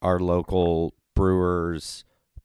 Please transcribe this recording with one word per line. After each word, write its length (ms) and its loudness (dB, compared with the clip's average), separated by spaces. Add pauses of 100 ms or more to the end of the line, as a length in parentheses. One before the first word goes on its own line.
our 160 2
local 760 0 (220)
brewers, 920 0 (400)